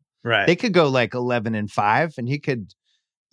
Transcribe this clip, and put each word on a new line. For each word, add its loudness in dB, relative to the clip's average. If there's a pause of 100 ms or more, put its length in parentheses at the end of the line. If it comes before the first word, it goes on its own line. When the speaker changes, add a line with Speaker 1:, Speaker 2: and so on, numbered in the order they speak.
(240)
Speaker 1:
Right. 0
Speaker 2:
They 4
could -2
go, 4
like, 0
eleven -2
and -4
five, 0
and -6
he -4
could -6 (600)